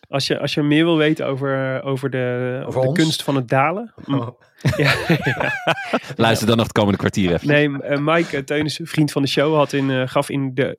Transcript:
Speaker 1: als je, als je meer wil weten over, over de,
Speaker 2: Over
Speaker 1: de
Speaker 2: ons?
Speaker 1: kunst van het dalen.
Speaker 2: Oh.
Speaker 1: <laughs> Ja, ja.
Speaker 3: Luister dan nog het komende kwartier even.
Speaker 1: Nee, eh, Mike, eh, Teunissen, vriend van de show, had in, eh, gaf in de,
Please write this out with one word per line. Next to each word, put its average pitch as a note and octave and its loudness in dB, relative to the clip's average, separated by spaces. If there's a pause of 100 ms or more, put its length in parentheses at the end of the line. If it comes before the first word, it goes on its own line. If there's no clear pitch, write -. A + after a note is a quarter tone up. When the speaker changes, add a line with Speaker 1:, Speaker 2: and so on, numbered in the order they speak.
Speaker 1:
als C#3 -2
je, D3 0
als C#3+ -4
je D#3+ 0
meer D3 4
wil E3 4
weten D3+ 2
over, C3+ -2
over C3+ -4
de, B2+ -4
Speaker 2:
Over C3 -2
Speaker 1:
de C3 2
Speaker 2:
ons? D3 0
Speaker 1:
kunst D#3+ 2
van C#3+ 0
het C3 -2
dalen. D#3 0 (140)
Speaker 2:
Oh. C3 -2 (340)
Speaker 1:
<laughs> B2+ 0
Ja, C#3+ 2 (300)
ja. - -2 (640)
Speaker 3:
Luister A2+ 2
dan A#2 4
nog A2+ 4
het - -6
komende G2+ 4
kwartier F#2 2
even. - 0
Speaker 1:
Nee, D3 2
eh, C#3+ -2
Mike, D#3+ 0
eh, C#3 -4
Teunissen, D3+ -4
vriend D3+ 0
van D3 0
de C#3 0
show, D3+ 2
had D3 2
in, C3+ 0
eh, C3 0
gaf C#3+ -2
in C3+ -2
de, C3 -2